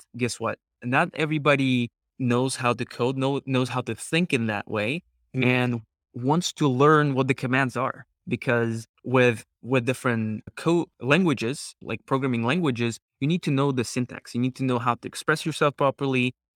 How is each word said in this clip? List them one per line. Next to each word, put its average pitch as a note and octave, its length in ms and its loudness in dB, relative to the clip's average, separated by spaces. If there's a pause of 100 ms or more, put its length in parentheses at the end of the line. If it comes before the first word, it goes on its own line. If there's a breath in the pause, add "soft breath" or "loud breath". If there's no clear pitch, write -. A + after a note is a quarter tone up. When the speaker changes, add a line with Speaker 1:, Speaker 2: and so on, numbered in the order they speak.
(160)
Speaker 1:
guess A#2+ 240 -4
what? A2 180 -4 (260)
Not C#3 320 0
everybody C#3 760 0 (260)
knows B2+ 380 0
how B2 160 0
to A#2 140 -2
code, C3 320 -2
know-, C3+ 280 -2
knows C3 240 0
how B2 120 -4
to A2+ 120 -4
think E3+ 380 -2
in A#2 160 2
that G#2 240 -4
way, A2 320 -2 (320)
Speaker 2:
Mm. B2+ 100 0
Speaker 1:
and B2 360 2 (320)
wants C#3 400 0
to D3+ 160 2
learn D3 440 6
what C3 140 0
the C3+ 60 2
commands C3 420 -2
are. B2 300 -6 (220)
Because A#2 600 0 (160)
with, B2 420 4 (160)
with A#2+ 240 0
different A2+ 580 -2 (120)
code E3 320 0 (120)
languages, C#3 840 0
like A2 240 -8
programming C3 360 0
languages, B2 540 0 (220)
you C#3 80 -2
need E3+ 160 0
to D3+ 80 -2
know C#3 200 2
the B2 120 0
syntax. - 500 -8
You A#2 80 -2
need B2+ 140 -2
to C#3 80 -6
know B2+ 160 0
how A#2 160 0
to - 120 -10
express - 380 -4
yourself D3+ 320 0
properly. C3 560 0 (220)